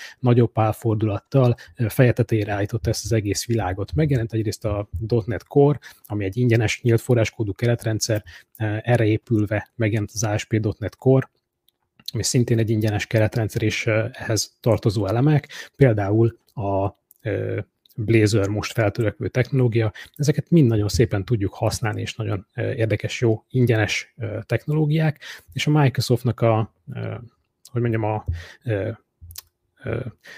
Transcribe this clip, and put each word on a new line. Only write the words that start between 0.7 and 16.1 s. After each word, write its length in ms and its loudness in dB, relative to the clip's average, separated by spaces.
ö, 140 -2
feje 220 4
tetejére 400 -2
állította 380 -4
ezt 160 -4
az 60 -4
egész 340 -2
világot. 480 -4
Megjelent 400 0
egyrészt 320 -4
a 240 -6
dot 260 -2
net 220 -6
Core, 320 4
ami 200 -6
egy 120 -6
ingyenes, 440 2
nyílt 200 4
forráskódú 520 0
keretrendszer, 720 -2
ö, 240 -4
erre 240 2
épülve 720 -2
megjelent 380 -2
az 100 -6
A 140 -2
S 80 -10
P 100 -2
dot 240 -2
net 160 -8
Core, 340 2
ami 100 -4
szintén 360 0
egy 100 0
ingyenes 360 0
keretrendszer 560 0
és, 240 -2
ö, 260 0
ehhez 480 -6
tartozó 460 0
elemek, 420 2
például 640 4